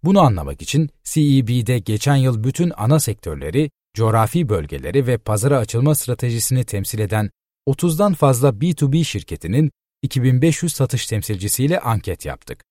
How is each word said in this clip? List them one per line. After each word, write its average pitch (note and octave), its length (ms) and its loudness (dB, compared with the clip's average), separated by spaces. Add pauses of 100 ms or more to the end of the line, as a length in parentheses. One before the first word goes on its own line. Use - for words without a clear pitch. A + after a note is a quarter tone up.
Bunu G3 160 6
anlamak E2 420 2
için D3 280 -2 (140)
C - 160 -2
E C3+ 260 4
B'de B2 320 0
geçen A2 380 0
yıl B2+ 280 2
bütün E3 320 -2
ana C3+ 240 2
sektörleri, F2 680 -4 (240)
coğrafi A2+ 540 2
bölgeleri F2+ 580 -2
ve A#2+ 120 0
pazara A#2+ 400 0
açılma B2 360 2
stratejisini B2 720 -2
temsil G2+ 340 -6
eden G#2+ 320 -2 (360)
otuzdan E3+ 480 0
fazla C3 460 2
B E3+ 100 0
two C#3+ 220 0
B D#3+ 120 4
şirketinin G#2 680 -2 (320)
iki C3+ 200 -2
bin B2+ 200 4
beş D#3+ 200 2
yüz E3+ 100 -4
satış - 340 -2
temsilcisiyle G#2+ 760 -2
anket G2+ 440 -4
yaptık. B1+ 460 -12